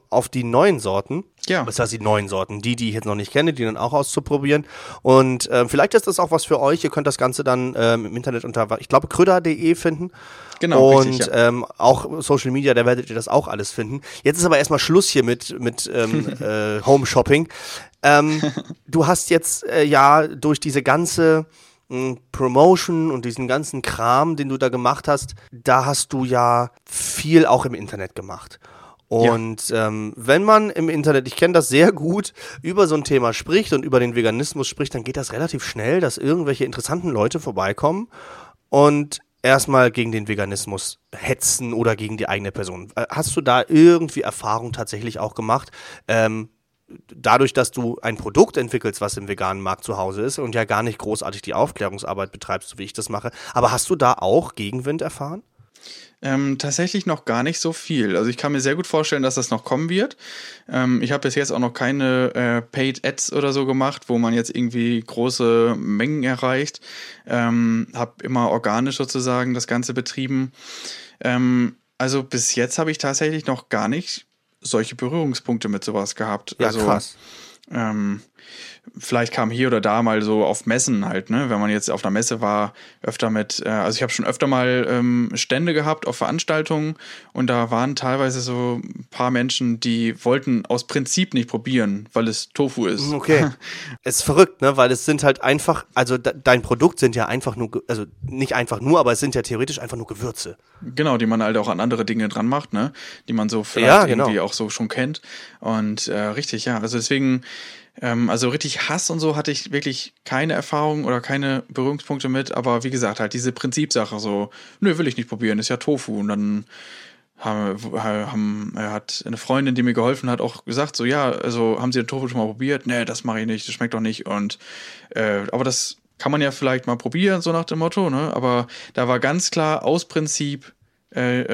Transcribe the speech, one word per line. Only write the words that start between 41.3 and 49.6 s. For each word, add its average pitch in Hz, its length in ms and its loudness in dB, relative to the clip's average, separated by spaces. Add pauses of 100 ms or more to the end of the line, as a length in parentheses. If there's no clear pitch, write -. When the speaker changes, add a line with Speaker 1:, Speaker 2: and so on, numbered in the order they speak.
Speaker 1:
oder 113 200 2
gegen 107 220 -6
die 110 100 -2
eigene 101 260 -4
Person. 92 420 -10
Äh, 117 160 -4
hast - 260 -4
du 165 60 2
da 127 260 4
irgendwie 160 540 6
Erfahrung 113 500 -4
tatsächlich 110 460 -8
auch 107 160 -6
gemacht, 113 360 -2 (380)
ähm, 110 400 0 (640)
dadurch, 127 380 4
dass 123 180 0
du 117 300 -4
ein 117 160 -4
Produkt 107 400 4
entwickelst, 117 460 -2
was 104 160 -4
im 98 100 -8
veganen 98 340 -2